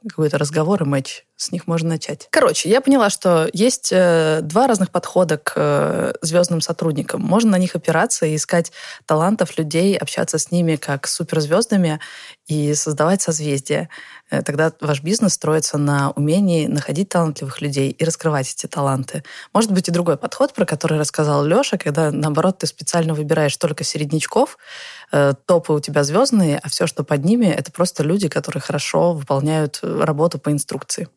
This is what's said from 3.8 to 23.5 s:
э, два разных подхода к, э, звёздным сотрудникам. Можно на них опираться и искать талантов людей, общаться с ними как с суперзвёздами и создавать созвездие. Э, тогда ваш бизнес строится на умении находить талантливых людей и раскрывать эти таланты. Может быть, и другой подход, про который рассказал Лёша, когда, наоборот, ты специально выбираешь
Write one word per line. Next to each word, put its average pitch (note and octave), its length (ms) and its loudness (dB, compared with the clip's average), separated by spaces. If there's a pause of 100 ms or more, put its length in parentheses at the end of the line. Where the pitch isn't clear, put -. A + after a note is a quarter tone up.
э, E3 500 4
два F3 260 4
разных F#3+ 220 2
подхода F3 480 0
к, - 200 -6
э, D3 640 0
звёздным E3+ 400 2
сотрудникам. D#3+ 600 -2
Можно G#3+ 300 4
на F#3 60 4
них F3+ 180 0
опираться E3+ 500 0
и D#3 120 0
искать E3+ 340 0 (340)
талантов F3 520 0
людей, E3 400 2
общаться - 400 -4
с - 140 -4
ними E3+ 260 2
как C#3 300 -6
с - 80 -4
суперзвёздами D#3+ 840 0 (480)
и D3 260 0
создавать D3+ 480 0
созвездие. D3+ 680 -2 (420)
Э, C#3 120 -2
тогда D3+ 360 0
ваш D3 220 -2
бизнес G3 320 2
строится D3+ 440 -2
на C#3+ 340 2
умении E3 560 2
находить D3+ 420 -2
талантливых D3+ 500 -2
людей C3+ 320 -2
и - 140 -2
раскрывать D3+ 520 -2
эти - 100 -10
таланты. C3+ 560 -2 (300)
Может G#3 200 2
быть, F3+ 160 0
и - 20 -2
другой E3+ 240 2
подход, - 380 -2
про G3 120 0
который D#3 340 -2
рассказал D3 460 0
Лёша, G3+ 320 2
когда, D#3 340 0
наоборот, D3+ 480 0
ты D#3+ 80 -4
специально D#3+ 460 -2
выбираешь D3+ 440 0